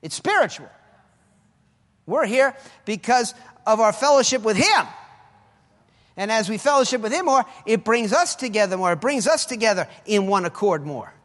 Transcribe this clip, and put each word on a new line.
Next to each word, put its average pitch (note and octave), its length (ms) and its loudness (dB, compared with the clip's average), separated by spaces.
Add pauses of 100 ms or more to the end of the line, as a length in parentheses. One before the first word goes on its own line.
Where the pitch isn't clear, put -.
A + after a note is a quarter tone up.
It's D#3+ 140 -12
spiritual. D4 520 -2 (1400)
We're A3 220 -2
here C4 300 2 (280)
because A3+ 480 0 (320)
of G#3+ 140 2
our A3 140 4
fellowship C4 500 2
with G#3+ 140 0
Him. D#4 300 2 (1300)
And G3+ 160 -4
as A3 160 0
we G#3+ 100 -4
fellowship C4+ 420 2
with G#3+ 120 -4
Him F4 140 -2
more, C4+ 180 2 (200)
it G#3 200 0
brings A3 280 0
us F4 220 0
together G#3 420 -2
more. F#3 140 0
It E3+ 100 0
brings A#3+ 280 -2
us D#4 180 0
together G#3+ 400 -2 (180)
in G3+ 220 0
one G3 180 0
accord E3+ 400 -2
more. C#3 300 -12 (100)